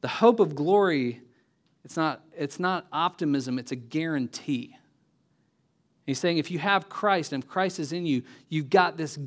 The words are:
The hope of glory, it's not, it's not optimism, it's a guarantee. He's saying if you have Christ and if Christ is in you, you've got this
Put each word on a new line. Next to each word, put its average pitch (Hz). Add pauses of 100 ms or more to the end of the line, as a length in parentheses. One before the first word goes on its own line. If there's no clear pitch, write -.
The 135
hope 226
of 165
glory, 147 (640)
it's -
not, 156 (100)
it's 151
not 185
optimism, 143
it's 120
a 131
guarantee. 135 (1300)
He's 135
saying 170
if 143
you 170
have 190
Christ 190
and 135
if -
Christ 185
is 147
in 175
you, 131 (260)
you've 151
got 180
this 151